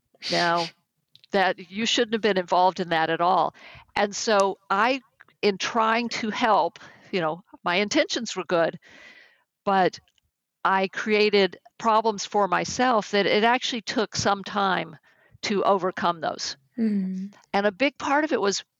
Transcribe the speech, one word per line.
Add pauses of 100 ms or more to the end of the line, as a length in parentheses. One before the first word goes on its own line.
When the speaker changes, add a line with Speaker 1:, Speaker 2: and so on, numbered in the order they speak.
(300)
Speaker 1:
now (640)
that
you
shouldn't
have
been
involved
in
that
at
all." (420)
And
so (100)
I, (400)
in
trying
to
help, (320)
you
know, (200)
my
intentions
were
good, (840)
but (640)
I
created (220)
problems
for
myself
that
it
actually
took
some
time (480)
to
overcome
those. (220)
Speaker 2:
Mm. (200)
Speaker 1:
And
a
big
part
of
it
was (160)